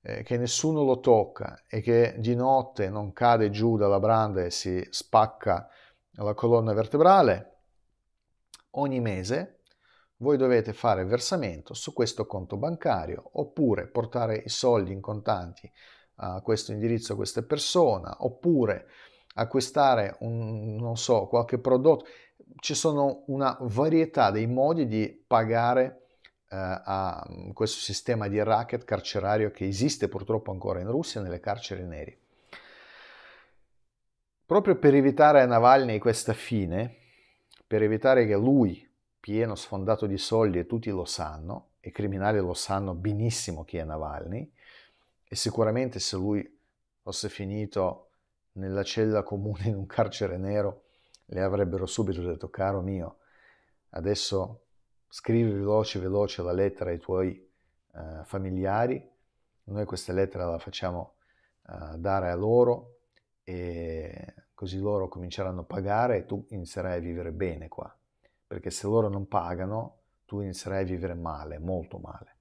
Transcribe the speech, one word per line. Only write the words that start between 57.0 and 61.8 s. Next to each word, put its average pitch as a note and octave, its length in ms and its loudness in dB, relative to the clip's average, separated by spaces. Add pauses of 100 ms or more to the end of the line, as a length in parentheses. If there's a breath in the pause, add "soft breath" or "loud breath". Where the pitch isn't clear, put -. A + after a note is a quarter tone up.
eh, D#2+ 300 -14
familiari, F#2+ 840 -2 (540)
noi G#2 220 -6
questa F#2 260 -8
lettera F#2 320 -2
la E2+ 140 -4
facciamo, F2 560 -8 (540)
eh, D#2 280 -14